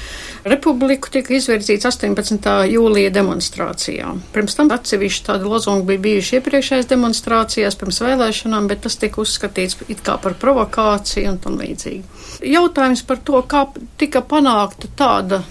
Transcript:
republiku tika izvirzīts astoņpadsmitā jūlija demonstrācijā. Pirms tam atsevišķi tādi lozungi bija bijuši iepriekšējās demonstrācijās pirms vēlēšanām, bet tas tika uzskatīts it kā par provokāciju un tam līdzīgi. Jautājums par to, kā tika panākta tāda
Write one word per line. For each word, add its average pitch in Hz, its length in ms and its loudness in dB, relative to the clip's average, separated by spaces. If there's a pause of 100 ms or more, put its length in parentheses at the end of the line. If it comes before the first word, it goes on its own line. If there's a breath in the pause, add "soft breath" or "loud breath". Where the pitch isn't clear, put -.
(440 loud breath)
republiku 269 680 2
tika 262 240 0
izvirzīts 220 520 0
astoņpadsmitā 202 640 0 (160)
jūlija 214 420 4
demonstrācijā. - 1040 -2 (160)
Pirms 208 260 -2
tam 302 160 6
atsevišķi 202 540 -2
tādi 202 240 -2
lozungi 202 380 2
bija 196 180 0
bijuši 214 320 2
iepriekšējās 262 520 0
demonstrācijās 226 920 2
pirms 190 200 -4
vēlēšanām, 226 720 0
bet 190 160 -4
tas 220 100 -4
tika 214 240 -2
uzskatīts 202 680 -4
it 214 160 -10
kā - 180 0
par 185 180 -4
provokāciju 208 920 0
un 185 80 -4
tam - 180 -4
līdzīgi. - 420 -10 (460 loud breath)
Jautājums 277 560 2
par 262 160 -2
to, 262 240 2
kā 277 220 2 (340)
tika 269 240 2
panākta 254 720 2
tāda 196 540 2